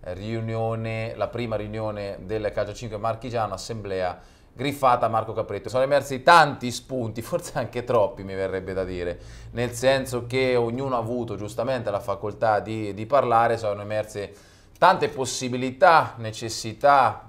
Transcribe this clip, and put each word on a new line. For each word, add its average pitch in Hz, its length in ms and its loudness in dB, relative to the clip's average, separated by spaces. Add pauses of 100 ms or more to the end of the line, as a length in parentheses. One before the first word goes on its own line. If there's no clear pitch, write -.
riunione, 113 1120 -4
la 104 100 -2
prima 113 300 -4
riunione 104 640 -6
del 101 340 -4
Calcio 104 160 -2
a 104 40 -10
cinque 110 220 -10
Marchigiano, 110 580 -4
assemblea 92 600 -6 (360)
griffata 123 560 2
Marco 110 240 -2
Capretto. 101 360 -4
Sono 127 140 2
emersi 135 400 0
tanti 147 480 6
spunti, 113 520 -6
<laughs> - 40 -10
forse 170 320 -4
anche 120 240 -6
troppi 104 400 2
mi 95 140 -8
verrebbe 95 360 -2
da 92 120 -2
dire, 87 340 -4 (320)
nel 120 220 -4
senso 127 560 0
che 127 260 2
ognuno 123 400 0
ha 117 60 0
avuto 117 340 -4
giustamente 110 560 -4
la 101 80 0
facoltà 104 600 0
di, 107 340 -6
di 107 120 -8
parlare, 117 500 4
sono 104 260 -4
emerse 104 500 -6 (460)
tante 170 300 6
possibilità, 131 1120 4
necessità, 113 1120 2